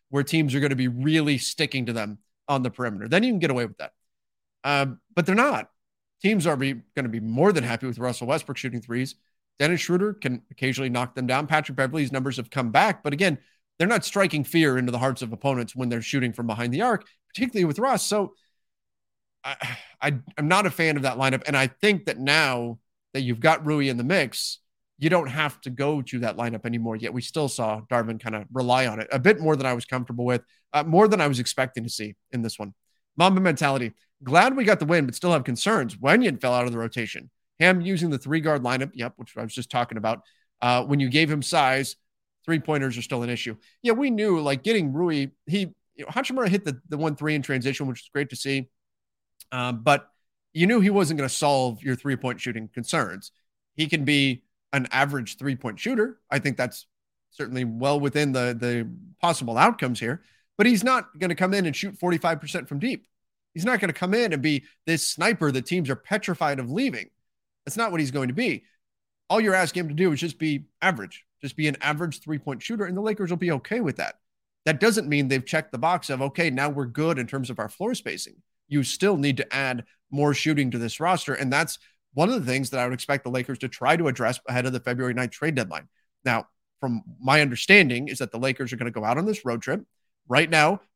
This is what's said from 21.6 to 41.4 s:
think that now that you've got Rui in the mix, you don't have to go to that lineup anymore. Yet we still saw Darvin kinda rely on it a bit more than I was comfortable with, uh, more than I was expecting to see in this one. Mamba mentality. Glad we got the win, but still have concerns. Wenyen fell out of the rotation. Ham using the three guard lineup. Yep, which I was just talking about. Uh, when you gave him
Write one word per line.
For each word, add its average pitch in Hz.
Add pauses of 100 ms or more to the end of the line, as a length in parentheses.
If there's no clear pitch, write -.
think 196
that 117
now 131 (340)
that 135
you've 120
got 156
Rui 147
in 123
the 120
mix, 147 (400)
you 156
don't 170
have 143
to 127
go 143
to 123
that 107
lineup 117
anymore. 117
Yet 110
we 123
still 147
saw 110 (100)
Darvin 113
kinda 107
rely 127
on 110
it -
a 135
bit 170
more 156
than 135
I 127
was 117
comfortable 123
with, 123 (300)
uh, 147
more 175
than 196
I 151
was 127
expecting 123
to 117
see 104 (160)
in 123
this 113
one. 101 (420)
Mamba 185
mentality. 139 (280)
Glad 180
we 262
got 202
the 156
win, 160
but 120
still 175
have 147
concerns. 127
Wenyen 160
fell 123
out 123
of 120
the 117
rotation. 113 (280)
Ham 180
using 175
the 135
three 156
guard 147
lineup. 131
Yep, 120
which -
I 113
was 110
just -
talking 120
about. 110 (380)
Uh, 123
when 143
you 135
gave 151
him 147